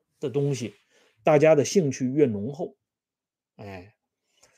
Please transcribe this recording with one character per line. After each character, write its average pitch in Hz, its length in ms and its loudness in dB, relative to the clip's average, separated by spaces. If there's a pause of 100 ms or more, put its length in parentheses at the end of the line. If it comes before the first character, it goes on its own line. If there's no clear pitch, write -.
(200)
的 139 120 -8
东 143 240 -2
西， 113 180 -10 (500)
大 156 140 4
家 156 160 6
的 143 100 4
兴 151 280 0
趣 127 160 -6
越 143 180 2
浓 107 260 -4
厚。 156 240 -12 (800)
哎， 98 400 -18 (640)